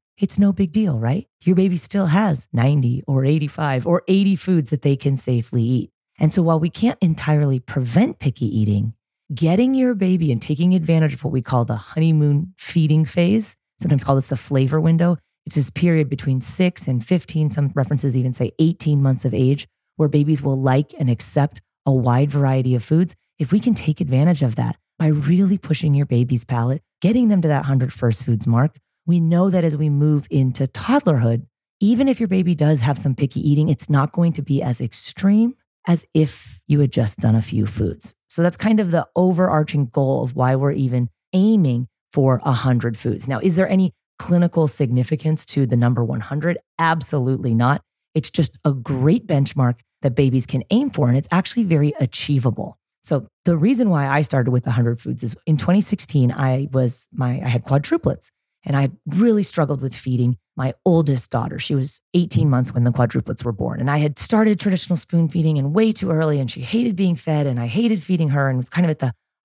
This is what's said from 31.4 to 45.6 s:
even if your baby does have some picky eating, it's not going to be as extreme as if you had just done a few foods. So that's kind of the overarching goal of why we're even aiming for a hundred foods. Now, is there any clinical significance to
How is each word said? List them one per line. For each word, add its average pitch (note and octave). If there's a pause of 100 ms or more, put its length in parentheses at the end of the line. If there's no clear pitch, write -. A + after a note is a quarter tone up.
even A#3+
if C4
your A3+
baby F3+
does D3+
have C3+
some C3
picky -
eating, D3+
it's -
not C#3+
going E3+
to -
be C#3
as B2
extreme G#3 (320)
as E3+
if -
you D3
had C3+
just A2+
done A2+
a A2+
few G#2+
foods. G2+ (140)
So -
that's F3
kind A3
of F3+
the E3
overarching E3
goal C3
of B2+
why C3
we're C#3
even B2 (240)
aiming F#3 (240)
for C3
a C#3
hundred A#2
foods. G#2
Now, B2+
is E3+
there F#3
any F#3+ (240)
clinical F3
significance C#3
to C#3